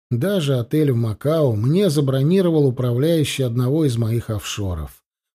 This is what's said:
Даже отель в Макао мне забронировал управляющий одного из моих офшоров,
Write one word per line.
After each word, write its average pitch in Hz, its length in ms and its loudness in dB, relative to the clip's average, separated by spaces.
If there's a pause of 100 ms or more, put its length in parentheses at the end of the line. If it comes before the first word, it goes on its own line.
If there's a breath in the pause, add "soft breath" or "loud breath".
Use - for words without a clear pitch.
(100)
Даже 143 480 0
отель 147 340 0
в 117 40 0
Макао 123 580 0
мне 151 360 2
забронировал 147 760 2
управляющий 131 760 0
одного 127 420 0
из 120 140 0
моих 113 320 -2
офшоров, 92 720 -8 (300)